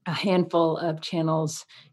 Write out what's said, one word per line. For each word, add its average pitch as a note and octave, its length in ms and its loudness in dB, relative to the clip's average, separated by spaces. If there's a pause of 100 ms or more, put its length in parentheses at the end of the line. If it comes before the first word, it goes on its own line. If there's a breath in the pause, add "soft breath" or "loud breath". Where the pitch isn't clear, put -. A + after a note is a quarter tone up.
a F3 80 -4
handful F3 640 2
of D#3+ 240 -4
channels, D#3+ 640 -2 (280 soft breath)